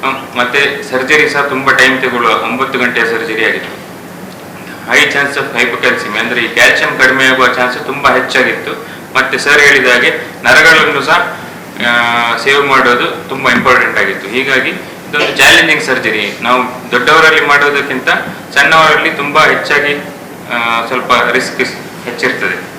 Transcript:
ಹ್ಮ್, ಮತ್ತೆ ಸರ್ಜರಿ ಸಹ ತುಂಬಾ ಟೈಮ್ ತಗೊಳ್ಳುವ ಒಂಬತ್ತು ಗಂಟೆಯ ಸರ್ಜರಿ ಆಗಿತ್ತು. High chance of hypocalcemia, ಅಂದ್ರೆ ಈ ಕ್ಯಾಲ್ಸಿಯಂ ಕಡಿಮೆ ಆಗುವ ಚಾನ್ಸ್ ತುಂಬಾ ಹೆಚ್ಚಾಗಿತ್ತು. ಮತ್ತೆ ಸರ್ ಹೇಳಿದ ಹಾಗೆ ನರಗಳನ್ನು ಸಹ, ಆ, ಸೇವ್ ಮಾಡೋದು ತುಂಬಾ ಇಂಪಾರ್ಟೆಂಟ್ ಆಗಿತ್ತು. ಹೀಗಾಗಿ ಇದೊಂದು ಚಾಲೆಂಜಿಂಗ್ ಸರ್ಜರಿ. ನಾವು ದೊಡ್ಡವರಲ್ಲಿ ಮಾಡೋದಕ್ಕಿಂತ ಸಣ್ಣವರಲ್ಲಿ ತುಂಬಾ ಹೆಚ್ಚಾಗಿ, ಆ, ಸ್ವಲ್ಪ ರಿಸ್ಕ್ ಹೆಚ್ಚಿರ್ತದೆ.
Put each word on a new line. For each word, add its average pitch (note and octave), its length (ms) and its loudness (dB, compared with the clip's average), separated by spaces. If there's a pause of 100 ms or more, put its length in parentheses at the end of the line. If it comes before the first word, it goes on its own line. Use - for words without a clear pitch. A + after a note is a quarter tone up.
ಹ್ಮ್, C3 340 -6
ಮತ್ತೆ C#3 520 -2
ಸರ್ಜರಿ C#3 400 2
ಸಹ C#3+ 120 0
ತುಂಬಾ C3 300 0
ಟೈಮ್ C3 300 2
ತಗೊಳ್ಳುವ A#2+ 300 0
ಒಂಬತ್ತು B2 460 -2
ಗಂಟೆಯ A#2+ 260 0
ಸರ್ಜರಿ A2+ 400 -2
ಆಗಿತ್ತು. - 340 -4 (1120)
High D3 140 2
chance C#3+ 320 -2
of C3 180 -4
hypocalcemia, A#2+ 600 -2
ಅಂದ್ರೆ A#2+ 220 -2
ಈ A#2 80 -2
ಕ್ಯಾಲ್ಸಿಯಂ B2+ 500 2
ಕಡಿಮೆ C3 260 4
ಆಗುವ B2+ 220 4
ಚಾನ್ಸ್ B2 400 0
ತುಂಬಾ C#3 240 0
ಹೆಚ್ಚಾಗಿತ್ತು. B2 760 -2 (300)
ಮತ್ತೆ B2+ 220 -2
ಸರ್ D3 220 2
ಹೇಳಿದ C#3 260 4
ಹಾಗೆ B2 240 4 (320)
ನರಗಳನ್ನು D3 600 4
ಸಹ, D#3 340 0 (500)
ಆ, A#2 500 0
ಸೇವ್ C#3 300 2
ಮಾಡೋದು C3 640 2
ತುಂಬಾ C3 220 -2
ಇಂಪಾರ್ಟೆಂಟ್ B2 480 2
ಆಗಿತ್ತು. G2 300 -4
ಹೀಗಾಗಿ C3+ 420 0
ಇದೊಂದು - 680 -4
ಚಾಲೆಂಜಿಂಗ್ D3+ 460 4
ಸರ್ಜರಿ. G#2+ 600 -2
ನಾವು B2 480 -2
ದೊಡ್ಡವರಲ್ಲಿ D#3 560 4
ಮಾಡೋದಕ್ಕಿಂತ C#3 640 2 (460)
ಸಣ್ಣವರಲ್ಲಿ D3+ 560 4
ತುಂಬಾ D3 300 -2
ಹೆಚ್ಚಾಗಿ, C#3+ 540 2 (580)
ಆ, A#2 340 -2
ಸ್ವಲ್ಪ B2 260 -2 (200)
ರಿಸ್ಕ್ B2+ 260 -2 (460)
ಹೆಚ್ಚಿರ್ತದೆ. - 760 -4